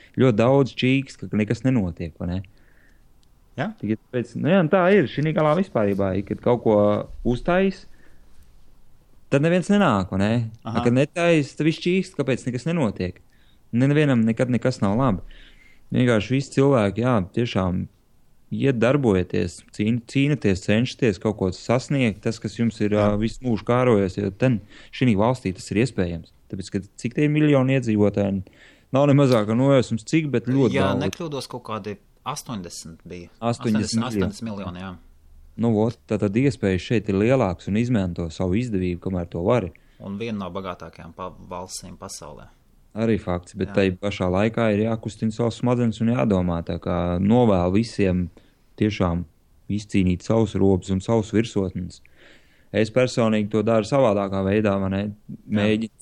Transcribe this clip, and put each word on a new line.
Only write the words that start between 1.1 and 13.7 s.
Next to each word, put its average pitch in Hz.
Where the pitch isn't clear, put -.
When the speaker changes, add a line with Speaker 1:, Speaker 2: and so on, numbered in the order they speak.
Speaker 1:
ka 95
nekas 107
nenotiek, 92
vai 90
ne? 90
Speaker 2:
Jā? 147
Speaker 1:
Tikai 107
tāpēc, -
nu 120
jā, 185
tā 185
ir, 196
šī 156
galā 156
vispārībā, 101
kad -
kaut 117
ko 110
uztais, 175
tad 139
neviens 170
nenāk, 147
vai 92
ne? 104
Speaker 2:
Aha. 117
Speaker 1:
Kad 120
netais, 151
tad 151
viss 160
čīkst, 185
kāpēc 131
nekas 127
nenotiek. 117